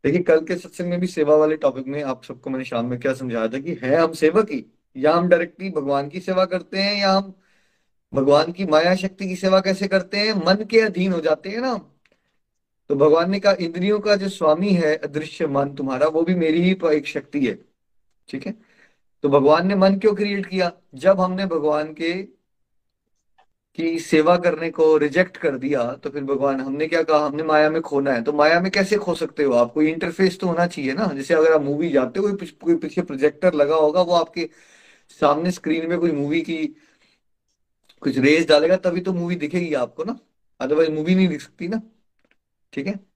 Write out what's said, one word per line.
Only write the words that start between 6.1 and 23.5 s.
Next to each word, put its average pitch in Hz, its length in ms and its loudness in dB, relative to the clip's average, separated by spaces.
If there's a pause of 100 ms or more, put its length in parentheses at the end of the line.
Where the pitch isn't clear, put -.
सेवा 185 260 0
करते 185 320 -8
हैं 202 240 -2
या 196 100 2
हम 196 220 0 (800)
भगवान 143 380 2
की 190 140 -6
माया 170 300 4
शक्ति 190 320 -8
की 180 80 -6
सेवा 190 240 2
कैसे 190 280 -2
करते 190 300 -2
हैं? 214 160 0
मन 196 320 0
के 226 160 4
अधीन 190 300 0
हो 165 100 -2
जाते 160 280 -2
हैं 220 120 -8
ना। 247 160 -4 (1120)
तो 143 60 0
भगवान 160 360 4
ने 196 80 -2
कहा, 196 140 2
"इंद्रियों 185 460 -2
का 208 160 2
जो 190 140 -4
स्वामी 175 400 0
है 160 280 2
अदृश्य 151 500 -6
मन 139 260 -2
तुम्हारा, 135 340 -2
वो 160 160 0
भी 180 120 0
मेरी 165 260 2
ही 185 160 2 (140)
एक 151 160 0
शक्ति 139 400 -4
है", - 180 -6 (640)
ठीक - 180 -12
है। 214 60 -8 (720)
तो 143 60 0
भगवान 151 380 4
ने 196 80 0
मन 196 240 4
क्यों 208 160 2
क्रिएट 202 300 -4
किया? 185 260 -2 (240)
जब 185 240 2
हमने 185 260 -2
भगवान 151 480 -2
के, 170 300 -6 (1500)